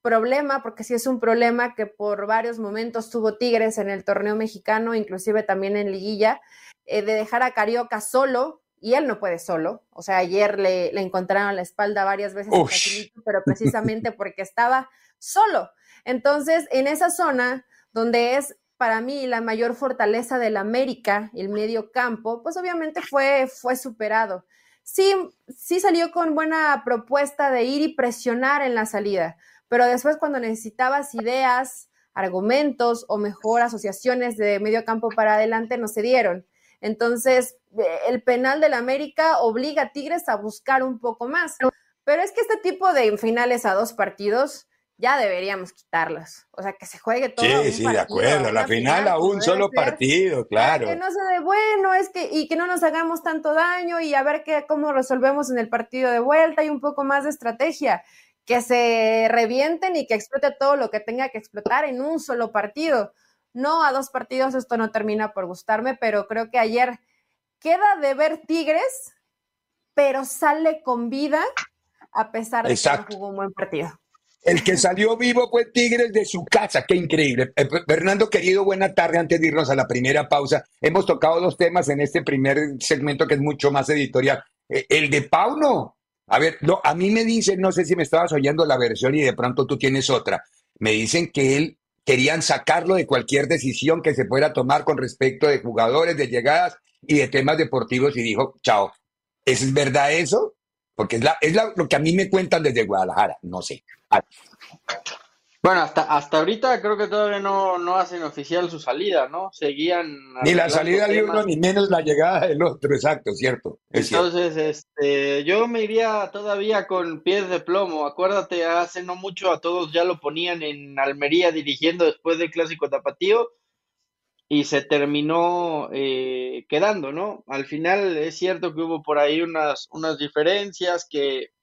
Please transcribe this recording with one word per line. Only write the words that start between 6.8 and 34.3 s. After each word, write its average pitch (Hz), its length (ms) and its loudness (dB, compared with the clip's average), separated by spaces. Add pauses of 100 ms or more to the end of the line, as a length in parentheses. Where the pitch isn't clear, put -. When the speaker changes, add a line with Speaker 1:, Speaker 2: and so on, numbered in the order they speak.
Speaker 1:
eh, 208 160 -2
de 208 100 -2
dejar 220 300 -2
a 254 100 0
Carioca 233 480 -2
solo, 269 640 0 (180)
y 220 140 0
él 294 120 2
no 214 140 -4
puede 180 180 -4
solo, 170 520 -6
o - 120 -20
sea, 190 140 -2
ayer 196 420 2
le, 185 340 0
le 202 80 -4
encontraron 190 540 -2
la 185 80 -6
espalda 202 420 -2
varias 196 300 -4
veces 202 180 -6
a 214 40 4
Speaker 2:
Ush. 156 140 4
Speaker 1:
Casimiro, - 540 -4
pero 196 200 -2
precisamente 220 680 -2
Speaker 2:
<laughs> - 40 -16
Speaker 1:
porque - 260 -10
estaba 247 480 0 (280)
solo. 370 520 0 (340)
Entonces, 285 680 0
en 262 160 2
esa 302 200 0
zona 262 560 -2 (280)
donde 240 420 2
es 277 220 -4 (200)
para 226 240 0
mí 262 280 -6
la 233 120 -2
mayor 233 360 -2
fortaleza 247 640 -2
del 220 160 0
América, 220 760 -2
el 196 160 -8
medio 220 440 -4
campo, 233 500 -4
pues 330 140 -8
obviamente 339 440 -6
fue, 277 460 0
fue 254 300 -4
superado. 220 680 -4 (380)
Sí, 392 320 2 (320)
sí - 320 -6
salió 339 320 2
con 339 240 -2
buena 311 500 0
propuesta 277 680 0
de 247 100 2
ir 277 200 0
y 311 120 -2
presionar 254 680 0
en 254 120 -2
la 220 120 0
salida, 196 500 -2 (360)
pero 240 140 6
después 262 320 2
cuando 294 200 -2
necesitabas 247 760 -2
ideas, 247 760 0 (240)
argumentos 233 960 0
o 214 80 -2
mejor 208 460 0
asociaciones 233 760 -4